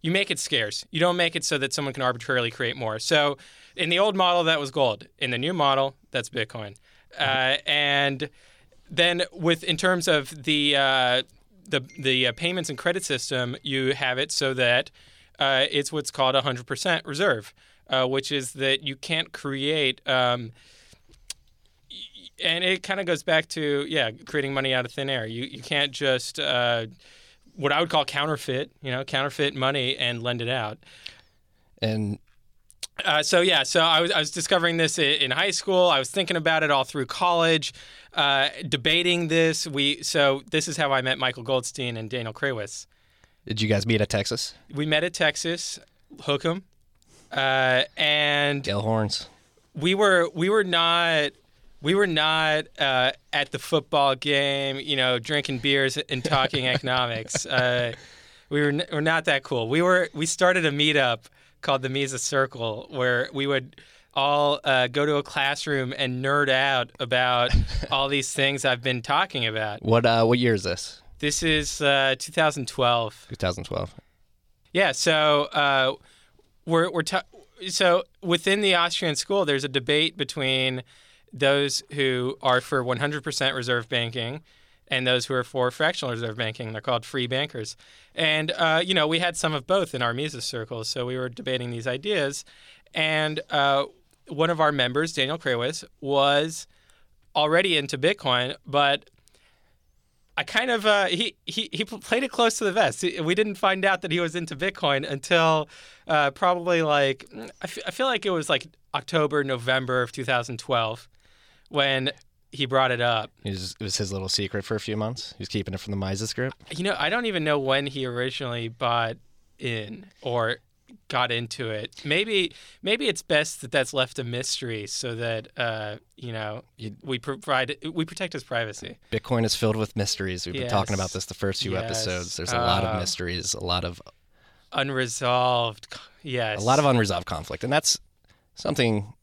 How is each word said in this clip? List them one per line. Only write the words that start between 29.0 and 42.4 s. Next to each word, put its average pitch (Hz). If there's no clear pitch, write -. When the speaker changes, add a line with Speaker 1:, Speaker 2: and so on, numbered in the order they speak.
Speaker 1:
counterfeit 139
money 135
and 120
lend 120
it 117
out. 117
Speaker 2:
And 107
Speaker 1:
Uh, 151
so, 175
yeah, 170
so 160
I 165
was, 170
I 160
was 151
discovering 170
this 160
i-, -
in 143
high 175
school. 180
I 147
was 131
thinking 180
about 160
it 151
all 139
through 135
college, 165
uh, 139
debating 165
this. 160
We, 143
so 139
this 156
is 156
how 147
I 131
met 131
Michael 127
Goldstein 123
and 110
Daniel 113
Krawietz. 117